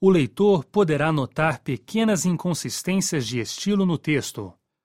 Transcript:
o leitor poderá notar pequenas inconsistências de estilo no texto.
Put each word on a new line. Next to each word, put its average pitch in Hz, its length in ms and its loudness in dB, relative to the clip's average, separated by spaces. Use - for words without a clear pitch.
o 190 80 6
leitor 185 560 4
poderá 156 440 0
notar 151 500 -2
pequenas 208 680 -2
inconsistências 175 1000 -2
de 120 140 -4
estilo 196 460 -2
no 170 120 0
texto. 120 560 -4